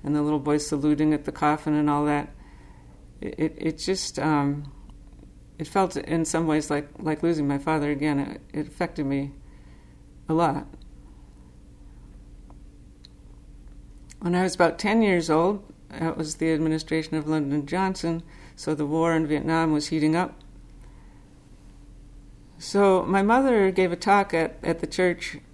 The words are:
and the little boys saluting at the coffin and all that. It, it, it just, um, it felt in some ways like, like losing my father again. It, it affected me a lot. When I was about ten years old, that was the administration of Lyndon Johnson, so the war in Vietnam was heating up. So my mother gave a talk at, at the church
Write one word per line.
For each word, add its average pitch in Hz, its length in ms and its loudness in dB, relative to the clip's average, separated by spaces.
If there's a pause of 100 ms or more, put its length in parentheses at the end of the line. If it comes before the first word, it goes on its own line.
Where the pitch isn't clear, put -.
and 143 100 -2
the 151 80 2
little 151 160 0
boys 147 260 0
saluting 151 480 2
at 147 120 -2
the 160 80 -6
coffin 151 420 0
and 147 160 2
all 147 140 0
that. 147 240 -2 (920)
It, - 180 -10
it, 156 180 -2
it 156 220 -4
just, - 420 -4
um, 143 520 0 (880)
it 151 80 -8
felt 190 300 0
in 160 280 -2
some 165 220 0
ways 151 240 0
like, 147 180 -2 (120)
like 156 240 -2
losing 156 240 2
my 139 100 0
father 147 320 -2
again. 143 300 0
It, - 200 -6 (200)
it 151 80 -6
affected 170 360 -4
me 139 280 -2 (960)
a 160 40 0
lot. 160 360 0 (3500)
When 180 160 0
I 185 80 2
was 180 100 -2
about 170 240 4
ten 220 240 2
years 180 260 2
old, 175 360 2 (260)
that 165 260 -4
was 156 200 -6
the 160 160 0
administration 156 640 -2
of 147 100 -2
Lyndon 147 400 0
Johnson, 175 560 -2 (320)
so 156 220 -4
the 147 100 -2
war 160 300 2
in 160 100 2
Vietnam 160 460 0
was 147 160 0
heating 156 260 2
up. 175 260 -2 (2250)
So 196 440 4
my 196 180 2
mother 226 480 4
gave 180 220 2
a 175 40 -4
talk 196 380 2
at, 165 300 0
at 165 160 -2
the 160 80 -6
church - 500 -2 (160)